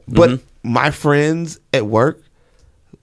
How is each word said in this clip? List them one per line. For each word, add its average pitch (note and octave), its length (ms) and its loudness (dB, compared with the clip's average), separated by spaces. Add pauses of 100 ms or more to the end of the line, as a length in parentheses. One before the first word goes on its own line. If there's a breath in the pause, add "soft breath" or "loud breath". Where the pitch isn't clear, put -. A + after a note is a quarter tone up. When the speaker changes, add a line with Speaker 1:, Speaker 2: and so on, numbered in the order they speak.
Speaker 1:
But C#3+ 240 4
Speaker 2:
Mm-hmm. - 420 -8
Speaker 1:
my B2+ 180 0
friends D#3 680 -2 (140)
at B2 140 0
work A2 340 0 (840)